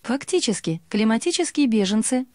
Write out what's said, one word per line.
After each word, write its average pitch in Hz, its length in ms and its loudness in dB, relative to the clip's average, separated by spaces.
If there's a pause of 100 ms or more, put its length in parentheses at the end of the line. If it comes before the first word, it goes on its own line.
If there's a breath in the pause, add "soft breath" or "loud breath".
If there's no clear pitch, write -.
Фактически, 233 880 -2
климатические 233 760 0
беженцы 220 680 2